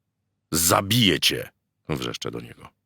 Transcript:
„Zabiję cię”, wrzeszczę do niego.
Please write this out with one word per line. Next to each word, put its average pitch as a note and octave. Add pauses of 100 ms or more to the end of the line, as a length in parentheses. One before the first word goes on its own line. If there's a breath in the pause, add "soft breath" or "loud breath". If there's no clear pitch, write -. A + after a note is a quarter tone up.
(520)
„Zabiję F#2+
cię”, - (400)
wrzeszczę B1
do A#1
niego. A#1 (160)